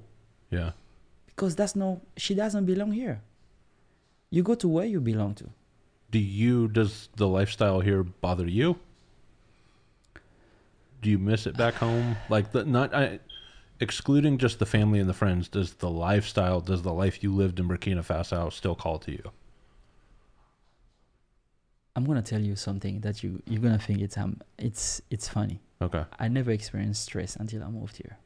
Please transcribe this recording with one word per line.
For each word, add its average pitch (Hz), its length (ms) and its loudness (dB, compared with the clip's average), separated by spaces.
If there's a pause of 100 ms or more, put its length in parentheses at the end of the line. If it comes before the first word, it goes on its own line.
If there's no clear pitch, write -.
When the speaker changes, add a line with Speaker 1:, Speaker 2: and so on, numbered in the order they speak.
(500)
Speaker 1:
Yeah. 85 220 -2 (540)
Speaker 2:
Because 180 300 -2
that's 202 180 0
no, 190 280 -2 (160)
she - 160 -2
doesn't 202 320 0
belong 202 260 0
here. 208 300 -4 (1080)
You 170 140 2
go 214 140 4
to 196 120 2
where 165 160 4
you 208 160 -2
belong 110 360 0
to. - 120 -18 (600)
Speaker 1:
Do 110 80 4
you, 110 500 2
does 107 480 0
the 104 100 4
lifestyle 95 540 2
here 98 220 4
bother 90 440 -2
you? 131 320 2 (2250)
Do 110 80 -2
you 104 100 4
miss 107 280 2
it - 100 -6
back 117 180 2
home? 117 480 0
<sighs> - 60 -14
Like, 107 240 2
the, 117 140 2
not, 135 280 2
I, 123 260 0 (600)
excluding 143 560 2
just 120 220 2
the 107 80 2
family 107 340 4
and 95 80 2
the 87 60 0
friends, 90 340 0
does 95 260 -2
the - 140 -6
lifestyle, 90 720 2
does 87 220 0
the 90 100 -2
life 92 300 0
you 98 120 0
lived 95 240 2
in 90 100 0
Burkina 90 360 0
Faso 85 480 -2
still 90 220 -2
call 82 240 -4
to - 140 -10
you? - 180 -10 (2750)
Speaker 2:
I'm 123 80 0
gonna 139 180 2
tell 107 180 -2
you 104 140 0
something 98 460 -4
that 107 240 -6
you, 95 200 -6
you're 110 160 -2
gonna 113 160 4
think 104 240 0
it's, 98 160 -4
um, 101 240 -4 (160)
it's, - 540 -6
it's - 180 -6
funny. 101 300 -2 (240)
Speaker 1:
Okay. 85 220 -2 (140)
Speaker 2:
I 113 100 -2
never 120 240 0
experienced 107 500 -4
stress - 320 -8
until 107 300 -8
I 73 40 -10
moved 107 280 -10
here. - 300 -16